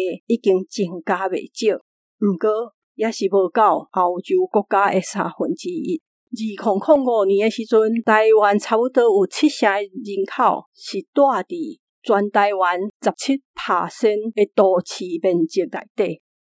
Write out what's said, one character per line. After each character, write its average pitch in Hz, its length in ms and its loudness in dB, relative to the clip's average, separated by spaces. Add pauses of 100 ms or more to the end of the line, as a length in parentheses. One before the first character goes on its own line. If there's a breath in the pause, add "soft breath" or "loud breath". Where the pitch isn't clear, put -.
(260)
已 233 100 0
经 190 320 0
增 185 380 -6
加 190 220 -2
袂 185 260 -6
少。 214 240 -2 (460)
毋 196 140 0
过 214 340 -2 (220)
也 220 180 -2
是 - 140 -4
无 190 240 2
够 202 420 2
欧 180 280 0
洲 185 300 0
国 202 200 0
家 202 200 2
的 190 100 0
三 185 240 -6 (140)
分 - 160 -4
之 - 140 -10
一。 - 320 -6 (320)
二 214 320 -8
零 226 320 2
零 277 80 0
五 233 220 2
年 196 180 2
的 226 60 2
时 220 160 -10
阵， 220 360 2
台 220 240 2 (140)
湾 208 180 4
差 220 180 0
不 240 120 0
多 254 160 2
有 202 220 4
七 - 200 -2
成 240 240 2
的 202 120 -2
人 196 420 -6
口 - 400 0 (100)
是 - 260 -10 (120)
住 285 100 4
伫 202 560 -2 (240)
全 208 280 2
台 202 240 2
湾 180 260 0
十 208 360 -4
七 269 260 -2 (120)
趴 175 320 -2
的 214 680 -2
都 190 260 4
市 - 240 -10 (180)
面 175 240 2
积 180 160 -2
内 - 160 -6 (160)
底， 175 280 -4 (240)